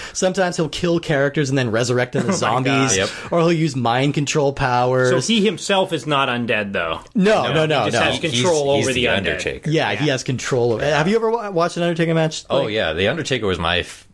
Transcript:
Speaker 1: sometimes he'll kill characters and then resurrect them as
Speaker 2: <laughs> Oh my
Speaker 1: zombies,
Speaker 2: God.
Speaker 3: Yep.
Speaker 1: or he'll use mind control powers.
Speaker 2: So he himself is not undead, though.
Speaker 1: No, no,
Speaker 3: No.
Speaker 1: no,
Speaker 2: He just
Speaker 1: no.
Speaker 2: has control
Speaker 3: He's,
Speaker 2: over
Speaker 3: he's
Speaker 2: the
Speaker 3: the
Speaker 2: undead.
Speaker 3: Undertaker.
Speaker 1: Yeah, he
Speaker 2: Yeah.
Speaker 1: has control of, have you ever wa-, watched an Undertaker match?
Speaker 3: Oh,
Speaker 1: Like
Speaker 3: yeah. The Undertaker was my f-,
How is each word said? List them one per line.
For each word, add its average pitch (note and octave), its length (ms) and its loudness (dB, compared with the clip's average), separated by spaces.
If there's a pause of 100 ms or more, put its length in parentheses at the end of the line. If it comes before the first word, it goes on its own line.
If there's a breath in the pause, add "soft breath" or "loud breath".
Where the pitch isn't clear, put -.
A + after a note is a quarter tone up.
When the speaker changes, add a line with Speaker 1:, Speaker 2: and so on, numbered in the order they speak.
(120)
Speaker 1:
sometimes F#3 440 0
he'll D#3+ 120 -2
kill E3+ 320 0
characters C#3 480 0
and C#3 100 0
then A#2+ 140 0
resurrect B2 400 0
them - 180 -2
as F#3 120 0
Speaker 2:
<laughs> - 20 -
Oh - 20 0
my A#2+ 160 0
Speaker 1:
zombies, C3 340 2
Speaker 2:
God. G2 120 0 (140)
Speaker 3:
Yep. - 100 -8
Speaker 1:
or E3+ 80 2
he'll E3+ 120 4
use D#3 220 0
mind C3 400 0
control C#3+ 380 0
powers. B2+ 580 2
Speaker 2:
So C#3+ 100 4
he G#3+ 240 2
himself F#3+ 480 0
is D3 140 -4
not C#3 220 0
undead, A2+ 440 -2
though. E2 280 -2 (140)
Speaker 1:
No, F#3 380 2
no, - 0 -
Speaker 3:
No. D#3 140 2
Speaker 1:
no, C#3 200 2
Speaker 2:
He G2 40 0
just A#2 140 2
Speaker 1:
no. D#3 80 2
Speaker 2:
has B2+ 80 -4
control D3 560 2
Speaker 3:
He's, C3+ 80 2
Speaker 2:
over C3 60 0
Speaker 3:
he's B2 40 -2
Speaker 2:
the A#2+ 120 0
Speaker 3:
the - 20 -
Speaker 2:
undead. F#2 80 0
Speaker 3:
Undertaker. F2+ 540 -4
Speaker 1:
Yeah, C3 260 0
he C3+ 100 -2
Speaker 2:
Yeah. C#3 60 0
Speaker 1:
has C3 100 -4
control A#2+ 520 0
of, A2 80 -4
have D3 260 0
you G#3+ 80 2
ever A3+ 160 0
wa-, G#3+ 180 -4
watched E3+ 260 -2
an E3+ 60 -2
Undertaker E3 320 0
match? D#3+ 340 -2
Speaker 3:
Oh, C3+ 140 2
Speaker 1:
Like A2+ 120 -2
Speaker 3:
yeah. F2+ 180 0
The F#2 160 0
Undertaker C3 400 -2
was F2+ 100 0
my F2 220 0
f-, - 340 -12